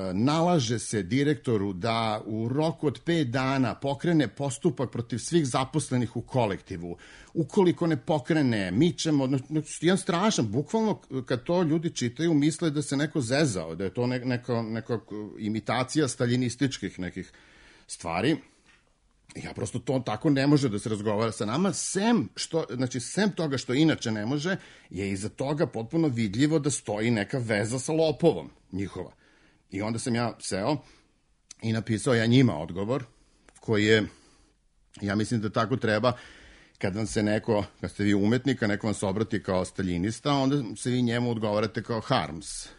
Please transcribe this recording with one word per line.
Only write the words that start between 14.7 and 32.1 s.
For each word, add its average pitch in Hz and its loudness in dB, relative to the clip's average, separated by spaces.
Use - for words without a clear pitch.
imitacija 117 0
staljinističkih 123 -2
nekih 90 -8
stvari. 92 0
Ja - -10
prosto, 110 -6
to 131 -2
tako 120 -2
ne 135 4
može 143 6
da 101 -2
se 117 -4
razgovara 107 0
sa 110 -4
nama, 156 0
sem 196 0
što, - -4
znači, 127 -4
sem 190 0
toga 147 -2
što 123 -4
inače 135 4
ne 107 -2
može, 147 -2
je 196 -4
iza 101 -4
toga 143 -2
potpuno 151 -2
vidljivo 123 2
da 143 0
stoji 113 -2
neka 107 0
veza 110 0
sa 156 -4
lopovom 156 2
njihova. 92 -6
I 95 -4
onda 110 -2
sam 117 -2
ja 120 0
seo 110 -2
i 110 0
napisao 110 0